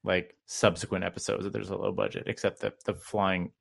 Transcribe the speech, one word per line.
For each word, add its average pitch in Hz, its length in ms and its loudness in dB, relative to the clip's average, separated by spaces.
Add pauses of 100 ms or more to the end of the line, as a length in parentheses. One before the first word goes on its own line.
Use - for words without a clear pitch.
like, 92 320 0 (100)
subsequent 95 580 2
episodes 95 420 -4
that 101 80 -4
there's 101 160 -4
a 98 80 -4
low 98 140 0
budget, 101 360 -2
except - 340 -2
that - 240 -6
the 101 100 0
flying 95 640 0